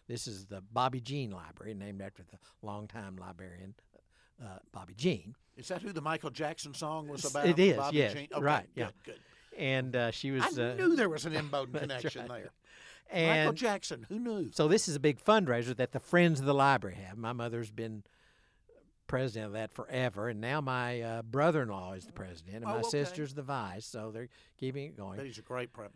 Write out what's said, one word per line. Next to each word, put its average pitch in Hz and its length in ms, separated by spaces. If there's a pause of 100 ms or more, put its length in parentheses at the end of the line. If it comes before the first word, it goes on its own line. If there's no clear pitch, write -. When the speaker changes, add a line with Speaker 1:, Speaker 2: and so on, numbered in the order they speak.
Speaker 1:
This 120 200
is 98 220
the 98 120
Bobby 123 400
Jean 131 300
Library, 90 420
named 98 300
after 98 200
the 87 160 (220)
longtime 104 560
librarian, 92 580 (640)
uh, 95 200 (120)
Bobby 92 240
Jean. 117 400 (220)
Speaker 2:
Is 127 120
that 180 120
who 202 140
the 160 80
Michael 156 260
Jackson 147 460
song 156 340
was 143 160
Speaker 1:
S-, 143 60
Speaker 2:
about? 143 160
Speaker 1:
it 170 120
is, 180 200
Speaker 2:
Bobby 143 180
Speaker 1:
yes, 120 160
Speaker 2:
Jean? 143 180
Okay, 143 120
Speaker 1:
right, 139 320
Speaker 2:
good, 131 80
Speaker 1:
yeah. 107 80 (120)
Speaker 2:
good. - 180 (360)
Speaker 1:
And, 131 400
uh, 120 140
she 135 200
was, 214 280
Speaker 2:
I 123 40
Speaker 1:
uh, 120 120
Speaker 2:
knew 349 200
there 233 140
was 151 160
an 165 80
Speaker 1:
<laughs> 151 180
Speaker 2:
Imboden 135 220
Speaker 1:
that's 151 80 (220)
Speaker 2:
connection 120 260
Speaker 1:
right. 117 140
Speaker 2:
there. - 80 (760)
Michael 156 200
Speaker 1:
And - 80
Speaker 2:
Jackson, 196 540
who 202 80
knew? 220 340
Speaker 1:
so 151 160
this 202 200
is 156 80
a 139 40
big 143 240
fundraiser 127 500
that 123 180
the 123 80
Friends 175 380
of 135 60
the 143 100
Library 135 420
have. 95 200
My 117 160
mother's 117 380
been 110 340 (1000)
president 113 400
of 101 80
that 110 180
forever, 120 560
and 110 100
now 127 220
my, 123 400
uh, 117 220
brother-in-law 113 720
is 92 100
the - 80
president, 92 440
and 117 100
Speaker 2:
Oh, - 20
Speaker 1:
my - 120
Speaker 2:
okay. - 100
Speaker 1:
sister's 147 440
the 143 80
vice, 113 440
so 110 240
they're 117 180 (300)
keeping 135 260
it 160 140
going. 95 180
Speaker 2:
But 135 80
he's 117 140
a 110 40
great 123 300
pre-, 107 240